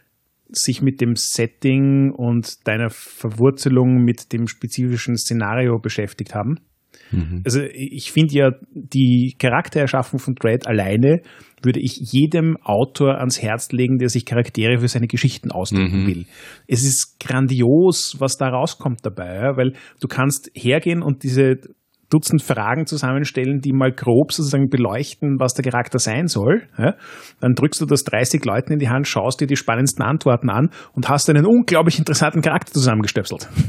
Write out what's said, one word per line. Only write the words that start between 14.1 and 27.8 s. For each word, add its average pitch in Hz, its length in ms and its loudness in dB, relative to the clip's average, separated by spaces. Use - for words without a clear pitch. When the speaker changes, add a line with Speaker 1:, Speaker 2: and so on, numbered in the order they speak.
Speaker 1:
Charaktere 117 540 0
für 120 100 0
seine 117 180 -2
Geschichten - 440 -2
ausdenken 95 520 0
Speaker 2:
Mhm. 95 40 0
Speaker 1:
will. 87 200 -4
Es 127 180 0
ist - 360 -2
grandios, 131 960 2
was 135 180 -2
da 131 120 -2
rauskommt 127 560 -4
dabei, 90 300 -10
ja, 127 220 -2
weil 131 180 2
du 131 80 -4
kannst 135 460 -2
hergehen 165 480 0
und 139 200 -2
diese 131 360 2
Dutzend 151 340 2
Fragen 117 440 -2
zusammenstellen, 135 760 -2
die 139 120 -2
mal 131 200 2
grob 127 400 2
sozusagen 139 360 0
beleuchten, 131 720 -2
was 131 160 0
der - 80 -4
Charakter 120 380 -2
sein 123 260 -2
soll. 147 360 0
Ja? 151 200 0
Dann 123 160 2
drückst 151 260 -2